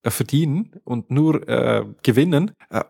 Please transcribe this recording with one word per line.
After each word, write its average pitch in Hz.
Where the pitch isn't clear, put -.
äh, 117
verdienen 151
und 120
nur, 156
äh, 117
gewinnen. 151
Äh, 110